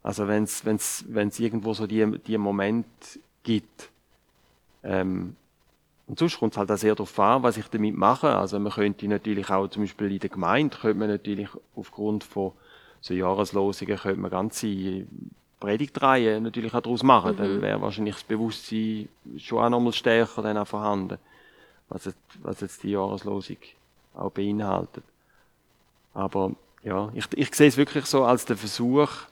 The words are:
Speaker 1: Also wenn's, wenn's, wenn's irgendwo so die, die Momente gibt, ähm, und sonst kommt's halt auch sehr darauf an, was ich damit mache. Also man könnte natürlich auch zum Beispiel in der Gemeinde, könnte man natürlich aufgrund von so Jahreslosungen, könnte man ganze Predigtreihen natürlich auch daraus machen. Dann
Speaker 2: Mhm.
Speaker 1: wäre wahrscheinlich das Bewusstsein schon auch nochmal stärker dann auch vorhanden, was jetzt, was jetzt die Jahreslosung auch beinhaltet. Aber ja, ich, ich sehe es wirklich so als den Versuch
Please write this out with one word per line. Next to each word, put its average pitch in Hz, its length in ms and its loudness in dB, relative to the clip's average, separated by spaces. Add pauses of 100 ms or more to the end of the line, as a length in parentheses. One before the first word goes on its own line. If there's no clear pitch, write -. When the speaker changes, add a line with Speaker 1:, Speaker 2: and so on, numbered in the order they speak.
Speaker 1:
Also 101 260 -2
wenn's, 104 360 0
wenn's, - 440 -2
wenn's 104 320 -2
irgendwo 110 340 -2
so 107 120 -4
die, 107 400 2
die 110 120 0
Momente 101 500 0 (540)
gibt, - 480 -4 (920)
ähm, 92 540 -2 (720)
und - 120 -8
sonst 165 220 2
kommt's 110 160 0
halt 104 160 0
auch 104 40 4
sehr 107 200 4
darauf - 240 -6
an, 123 240 6
was 113 120 4
ich 107 120 -8
damit 107 280 0
mache. 123 380 4
Also 98 240 0
man 101 140 -2
könnte 104 340 0
natürlich 101 420 0
auch 98 200 2
zum 104 160 -2
Beispiel 98 260 -2
in 98 80 -4
der 95 120 -6
Gemeinde, 117 460 2
könnte 107 220 2
man 107 100 0
natürlich 101 400 -4 (280)
aufgrund 107 480 -4
von 95 260 -4 (500)
so - 140 -4
Jahreslosungen, 98 840 0
könnte 95 240 -2
man 92 80 -6
ganze 95 760 -4 (540)
Predigtreihen 113 800 2
natürlich 113 320 -4
auch 120 60 2
daraus 117 240 -2
machen. 107 320 6
Dann 98 220 0
Speaker 2:
Mhm. 101 40 -2
Speaker 1:
wäre 101 180 0
wahrscheinlich 104 360 -2
das - 80 -16
Bewusstsein 110 840 -4 (300)
schon 113 240 0
auch 117 80 4
nochmal 120 220 2
stärker 113 500 2
dann 107 160 -2
auch 101 80 -2
vorhanden, 101 520 -2 (680)
was - 180 -10
jetzt, 92 120 -10 (240)
was - 180 -8
jetzt - 220 -10
die 101 80 -4
Jahreslosung 101 680 -4 (580)
auch 95 160 -6
beinhaltet. 101 720 -2 (1080)
Aber 98 380 0 (320)
ja, 104 320 -4
ich, 117 120 -6 (100)
ich 139 180 0
sehe 147 140 0
es 127 80 0
wirklich 143 300 -2
so 135 180 2
als 120 220 2
den 113 100 -2
Versuch 123 540 0 (220)